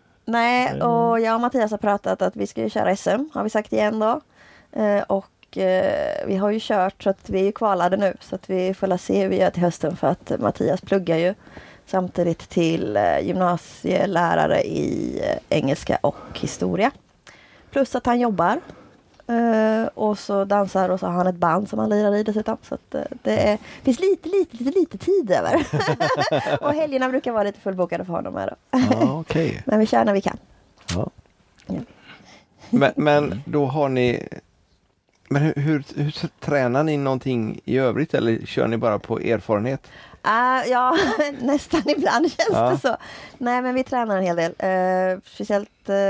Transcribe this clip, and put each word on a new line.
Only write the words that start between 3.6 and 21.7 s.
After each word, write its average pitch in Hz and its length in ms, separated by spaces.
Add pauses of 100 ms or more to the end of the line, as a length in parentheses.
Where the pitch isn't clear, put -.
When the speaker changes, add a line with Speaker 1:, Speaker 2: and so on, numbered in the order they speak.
Speaker 1:
igen 214 260
då. 233 220 (600)
Eh, 202 260
och, - 500
eh, 185 680
vi 190 100
har 202 140
ju 220 100
kört 196 420
så 202 60
att - 200
vi 190 100
är 190 40
ju 196 80
kvalade 190 460
nu, 202 240
så - 140
att - 140
vi 185 240
får 190 140
la 185 100
se 190 240
hur 190 80
vi 190 100
gör 180 100
till 175 140
hösten, 165 320
för - 120
att - 320
Mattias - 420
pluggar 180 360
ju 175 160 (520)
samtidigt 180 640
till, 160 480
eh, 85 220
gymnasielärare 175 1400
i, - 640
eh, - 340
engelska 139 440
och - 140 (180)
historia. 175 580 (800)
Plus 269 240
att 247 100
han 240 140
jobbar. 214 400 (680)
Eh, 226 680
och 214 260
så 196 260
dansar 196 440
och 185 100
så 185 60
har 175 80
han 180 140
ett 180 80
band 175 340
som 214 100